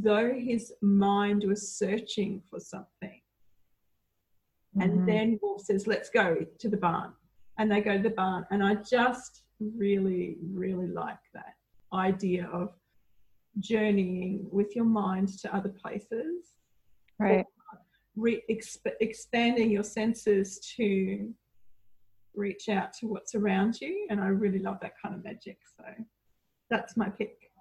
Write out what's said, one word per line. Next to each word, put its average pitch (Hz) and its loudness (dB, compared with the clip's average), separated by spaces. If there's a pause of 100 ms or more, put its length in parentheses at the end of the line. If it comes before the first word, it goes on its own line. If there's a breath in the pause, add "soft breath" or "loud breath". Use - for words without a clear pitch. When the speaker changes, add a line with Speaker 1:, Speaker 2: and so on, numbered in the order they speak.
Speaker 1:
though 214 4
his 240 -2 (100)
mind 202 6
was 202 -2
searching 196 -2
for - -12
something. - -16 (1600)
And 185 4
Speaker 2:
Mm-hmm. 180 4
Speaker 1:
then 220 2
Wolf 202 -4
says, 196 0
"Let's - -2
go 185 4 (220)
to 226 -6
the 202 0
barn." 175 0 (460)
And 220 0
they 208 4
go 208 0
to 196 2
the 220 2
barn. 185 -2
And 202 2
I 202 4
just 247 0 (160)
really, 196 0 (160)
really 185 -4
like 170 -6 (160)
that - -18 (380)
idea 185 0
of 180 -4 (840)
journeying 196 2
with 202 0
your 233 2
mind 196 2 (120)
to 190 -6
other 196 -2
places. 254 -8 (640)
Speaker 2:
Right. 190 6
Speaker 1:
Or 190 -4 (720 loud breath)
re-, 226 0
exp-, - -6
expanding 233 2
your 202 2
senses 208 0 (180)
to 202 0 (1040)
reach 202 -4
out 196 0
to - -8
what's 202 -6
around 208 2
you. 381 -4
And 202 -2
I 190 0
really 196 2
love 196 -4
that - -10
kind - -8
of 175 -10
magic. - -16 (180)
So - -20 (840)
that's - -2
my 202 0
pick. 208 -8 (240)